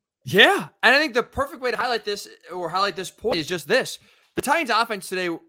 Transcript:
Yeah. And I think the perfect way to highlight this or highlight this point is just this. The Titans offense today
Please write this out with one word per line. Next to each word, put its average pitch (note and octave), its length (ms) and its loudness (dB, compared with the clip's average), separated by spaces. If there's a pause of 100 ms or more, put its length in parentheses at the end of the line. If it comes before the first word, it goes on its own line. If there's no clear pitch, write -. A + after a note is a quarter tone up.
(240)
Yeah. A3+ 460 4 (140)
And A#3 120 6
I C#4+ 40 4
think D4+ 140 0
the A#3 100 0
perfect C#4+ 380 -8
way B3 100 -2
to G#3+ 60 -4
highlight A3+ 280 -2
this G3+ 220 -8 (240)
or F3 180 -6
highlight F#3+ 260 0
this F3+ 160 -10
point G#3+ 260 -4
is D3+ 100 -4
just F3 200 -6
this. A3+ 320 0 (360)
The F3 60 -2
Titans D4 280 0
offense A3 400 0
today F#3 200 -2 (200)